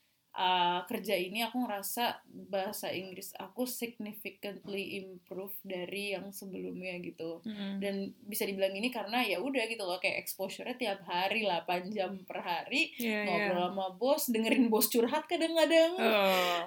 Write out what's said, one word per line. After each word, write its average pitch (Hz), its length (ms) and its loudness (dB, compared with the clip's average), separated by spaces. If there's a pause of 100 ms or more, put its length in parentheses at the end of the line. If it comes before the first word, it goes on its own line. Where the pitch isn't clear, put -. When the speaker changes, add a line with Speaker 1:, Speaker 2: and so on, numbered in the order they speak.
(320)
Speaker 1:
eh, 180 520 4
kerja 208 280 -2
ini 190 320 0
aku 240 160 -2
ngerasa 214 640 -2
bahasa 190 640 -4
Inggris 185 480 -8
aku 240 320 -4
significantly 202 1300 -8
improve 190 640 -10
dari 190 560 -4
yang 196 160 -8
sebelumnya 180 640 -8
gitu. 170 460 -8
Speaker 2:
Mm-mm. 202 320 -6
Speaker 1:
Dan 196 420 -2
bisa 208 300 -4
dibilang 190 240 0
ini 202 160 -2
karena 233 340 -2
ya 202 160 0
udah 240 300 0
gitu 220 160 -6
loh, 180 160 -2
kayak - 180 0
exposure-nya 190 560 -6
tiap 202 300 -4
hari 196 400 0
delapan 180 420 0
jam 196 320 -2
per 185 220 -8
hari, 196 560 -2
Speaker 2:
Iya, 214 320 0
Speaker 1:
ngobrol 185 320 2
Speaker 2:
iya. 180 80 2
Speaker 1:
sama 190 240 -2
bos, 262 340 2
dengerin 226 400 4
bos 220 220 4
curhat 254 400 2
kadang-kadang. 330 720 6
Speaker 2:
Oh. 190 680 4